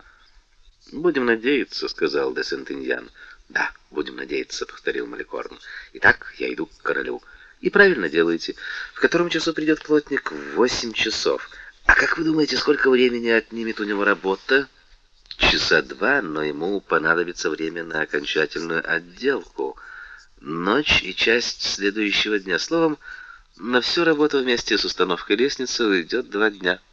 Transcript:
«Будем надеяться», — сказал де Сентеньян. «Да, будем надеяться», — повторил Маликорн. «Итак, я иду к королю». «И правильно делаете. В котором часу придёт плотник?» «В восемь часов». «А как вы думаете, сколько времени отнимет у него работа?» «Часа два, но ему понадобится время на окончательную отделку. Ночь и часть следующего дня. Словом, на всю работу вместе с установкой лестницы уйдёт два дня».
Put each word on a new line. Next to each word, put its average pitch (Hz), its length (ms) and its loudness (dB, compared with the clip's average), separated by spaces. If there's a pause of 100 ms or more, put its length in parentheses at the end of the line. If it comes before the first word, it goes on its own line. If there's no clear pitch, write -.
(920)
«Будем 139 340 0
надеяться», — 117 640 0
сказал 69 440 -2
де 64 120 -4
Сентеньян. 65 680 -6 (380)
«Да, - 240 -4 (180)
будем - 260 -6
надеяться», — 65 500 -6
повторил - 400 -6
Маликорн. - 520 -10 (360)
«Итак, - 440 2
я 64 140 -2
иду - 140 -6
к - 160 -18
королю». 64 400 -4 (380)
«И - 100 0
правильно 175 380 6
делаете. 82 460 2 (400)
В - 60 -12
котором 170 280 2
часу 160 240 -2
придёт 151 300 0
плотник?» 147 500 0
«В 73 220 -10
восемь 117 380 2
часов». 92 580 -2 (360)
«А - 80 6
как - 220 2
вы 160 80 -2
думаете, 156 320 2
сколько 139 340 2
времени 120 380 4
отнимет 113 520 0
у 104 40 -4
него 101 200 0
работа?» 101 640 2 (680)
«Часа - 460 4
два, 95 400 0
но 78 200 -4
ему 80 380 -2
понадобится 82 720 0
время 80 320 -4
на 80 200 -4
окончательную 80 840 -2
отделку. 87 880 -4 (640)
Ночь 90 600 0
и 92 120 -8
часть - 480 0
следующего 104 760 0
дня. 92 200 -2
Словом, 160 400 0 (580)
на 120 240 0
всю 170 240 0
работу 147 360 4
вместе 120 380 0
с - 60 -2
установкой 92 520 0
лестницы 127 480 0
уйдёт 95 460 0
два 104 200 2
дня». 92 300 -2 (120)